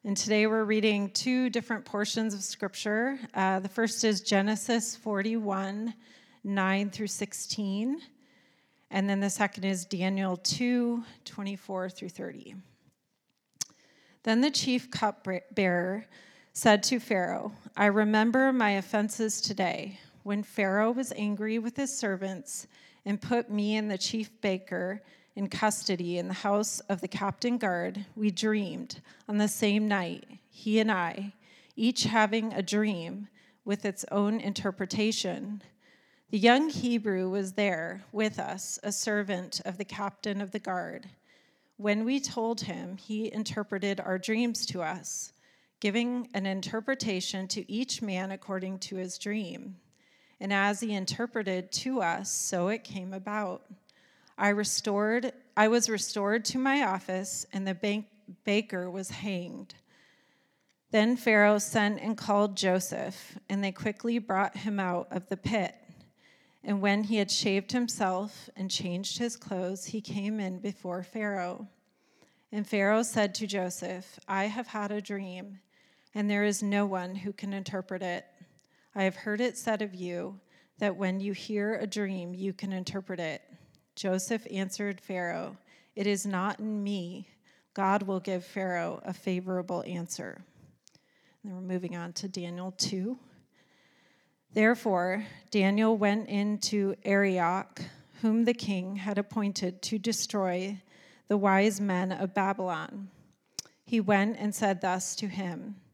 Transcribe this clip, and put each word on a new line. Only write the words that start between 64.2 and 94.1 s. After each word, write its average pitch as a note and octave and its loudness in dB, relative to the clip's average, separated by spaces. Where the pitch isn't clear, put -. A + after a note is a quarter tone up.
him G3+ -2
out F3+ -2
of F#3 -6
the F#3+ -4
pit. G3+ -2
And G3+ -2
when G3+ 4
he A3 0
had G3+ 2
shaved G3 0
himself G#3 -2
and F#3+ -6
changed F#3 -4
his A#3 -4
clothes, F#3 -6
he G#3+ -6
came G#3 -4
in F#3 -4
before F#3 -6
Pharaoh. G3 -4
And G#3 -2
Pharaoh G#3+ 4
said G#3 2
to G#3+ -4
Joseph, F#3 -6
"I G3 0
have G#3+ -4
had G#3 -4
a G#3 -4
dream, G3 -10
and G#3 0
there G3+ 4
is G#3 2
no G3+ 2
one F#3 -4
who G3 -6
can G3+ -8
interpret F#3 -6
it. F3 -4
I G3+ -2
have F#3+ 2
heard G#3 -4
it B3 0
said G#3+ 0
of G3 -6
you F3+ -6
that G3+ 0
when F#3+ 0
you G3 -2
hear G#3 -2
a G#3+ -4
dream, F#3 -4
you F#3+ -4
can G3 -6
interpret F#3 -6
it." D#3 -4
Joseph G3 -2
answered F#3+ -4
Pharaoh, F3+ -6
"It G3+ -2
is G3+ 2
not G3 0
in G#3+ -2
me. F#3+ -6
God G3 2
will F#3+ -2
give F#3 -4
Pharaoh F3+ -4
a - -8
favorable F3+ -4
answer." E3+ -8
And G3+ -12
we're F#3 -10
moving F3+ -4
on E3+ -8
to G3+ -6
Daniel F3+ -8
two. G3+ -2